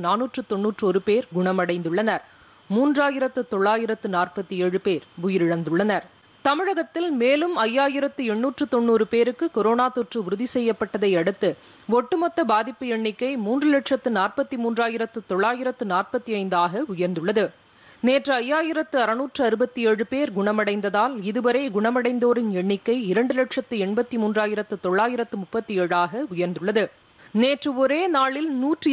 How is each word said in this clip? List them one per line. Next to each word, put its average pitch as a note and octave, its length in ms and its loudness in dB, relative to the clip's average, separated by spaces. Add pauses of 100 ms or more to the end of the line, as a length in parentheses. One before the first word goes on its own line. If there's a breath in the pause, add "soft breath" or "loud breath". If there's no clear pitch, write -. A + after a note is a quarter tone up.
நானூற்று A#3 360 -2 (100)
தொன்னூற்று G#3 380 -2
ஒரு F3+ 180 0
பேர் A3 280 2
குணமடைந்துள்ளனர். F3+ 880 0 (500 loud breath)
மூன்றாயிரத்து C4+ 800 2
தொள்ளாயிரத்து G#3+ 640 0
நாற்பத்தி F3+ 500 -4
ஏழு F#3 220 0
பேர் E3+ 180 -2 (220)
உயிரிழந்துள்ளனர். E3+ 760 2 (440)
தமிழகத்தில் E4 600 -2 (140)
மேலும் D4 340 2 (120)
ஐயாயிரத்து C#4 540 0 (120)
எண்ணூற்று B3+ 400 -2
தொண்ணூறு A#3 400 4
பேருக்கு A#3+ 420 2
கொரோனா A#3 400 2
தொற்று A#3+ 300 -4
உறுதி G3+ 200 -4 (100)
செய்யப்பட்டதை G#3 640 0
அடுத்து, G3 280 0 (500 loud breath)
ஒட்டுமொத்த E4+ 520 -2
பாதிப்பு A3+ 340 -2 (120)
எண்ணிக்கை A3 340 -2 (160)
மூன்று C#4 280 2
லட்சத்து C4+ 340 0 (100)
நாற்பத்தி B3+ 420 -2
மூன்றாயிரத்து A3+ 580 -2 (120)
தொள்ளாயிரத்து B3 540 -2 (100)
நாற்பத்தி A3 360 -4 (100)
ஐந்தாக F#3 500 0
உயர்ந்துள்ளது. F3+ 540 0 (600 loud breath)
நேற்று C4+ 320 2
ஐயாயிரத்து D#4 640 -2
அறுநூற்று A#3+ 460 -2
அறுபத்தி A3+ 320 0 (100)
ஏழு A3 220 2
பேர் C#4 260 0
குணமடைந்ததால், G#3 720 0 (180)
இதுவரை A#3+ 300 0 (160)
குணமடைந்தோரின் A#3+ 760 2 (100)
எண்ணிக்கை G3+ 360 0 (140)
இரண்டு A#3 280 2
லட்சத்து B3+ 460 -2
எண்பத்தி A#3 380 -2
மூன்றாயிரத்து G#3 640 -2
தொள்ளாயிரத்து A3+ 560 0
முப்பத்தி A3 320 -6 (100)
ஏழாக F3 480 0
உயர்ந்துள்ளது. F3+ 520 -2 (580 loud breath)
நேற்று C#4 280 0 (120)
ஒரே C#4 180 2 (160)
நாளில் C4+ 340 0 (120)
நூற்று D4+ 300 0